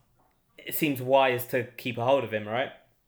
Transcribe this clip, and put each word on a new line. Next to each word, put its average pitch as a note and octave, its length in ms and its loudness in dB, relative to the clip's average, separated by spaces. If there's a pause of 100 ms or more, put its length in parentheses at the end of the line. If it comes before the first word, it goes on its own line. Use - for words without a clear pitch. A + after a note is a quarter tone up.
(560)
it - 180 -12
seems C#3+ 280 0
wise B2+ 460 4
to B2 160 0 (120)
keep A#2+ 220 -6
a A#2 60 -2
hold C3 200 2
of G#2+ 80 -8
him, G#2 160 -4
right? A#2+ 220 -4 (380)